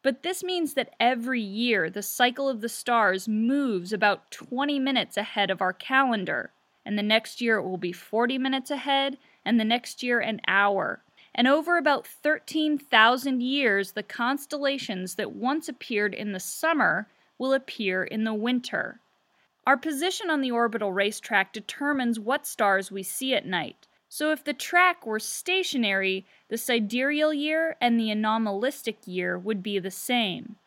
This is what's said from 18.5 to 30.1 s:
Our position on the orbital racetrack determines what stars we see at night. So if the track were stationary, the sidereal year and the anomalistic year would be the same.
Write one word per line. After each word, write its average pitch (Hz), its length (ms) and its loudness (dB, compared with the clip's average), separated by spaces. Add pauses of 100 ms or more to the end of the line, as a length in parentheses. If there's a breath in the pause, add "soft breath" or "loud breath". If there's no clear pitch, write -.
Our 269 80 6
position 320 540 -4
on 294 120 2
the 254 100 -2
orbital 226 420 0
racetrack 202 580 0
determines 247 680 -2
what 247 280 -2
stars 196 420 2
we 190 140 -8
see 262 300 -4
at - 120 0
night. 170 420 -4 (300)
So 302 140 0
if 302 140 -4
the 294 80 -4
track 349 520 2
were 214 140 -2
stationary, 202 1080 0 (220 soft breath)
the 226 100 -6
sidereal 254 760 0
year 311 480 0
and 233 180 4
the 220 120 0
anomalistic 214 920 -2
year 180 320 -2
would 190 240 -4
be 202 160 -2
the 185 140 -4
same. 214 640 -2 (120)